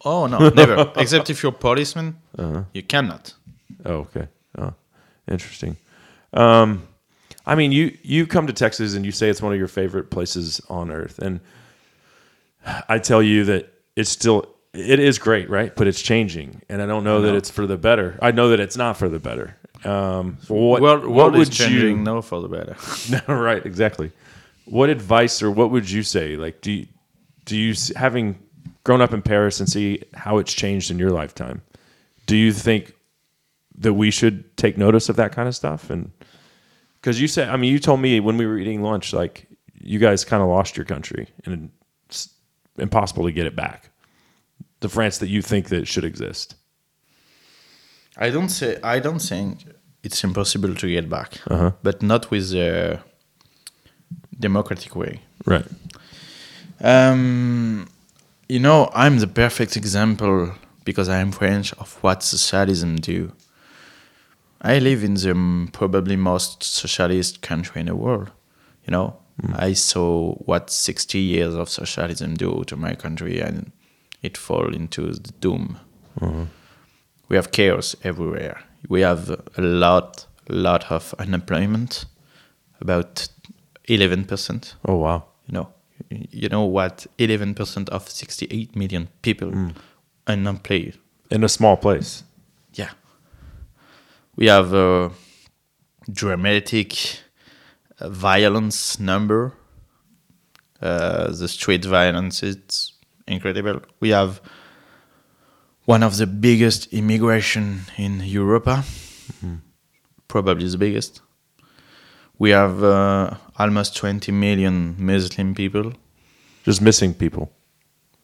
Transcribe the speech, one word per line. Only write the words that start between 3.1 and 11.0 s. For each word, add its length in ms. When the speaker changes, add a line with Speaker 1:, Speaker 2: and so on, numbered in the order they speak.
Speaker 2:
Oh, 220
okay. 200
Oh, 160
interesting. 480
Um, 540
I 100
mean, 180
you, 300
you 220
come 220
to 60
Texas 420
and 100
you 60
say 180
it's 120
one 120
of 60
your 80
favorite 420
places 600
on 220
earth. 280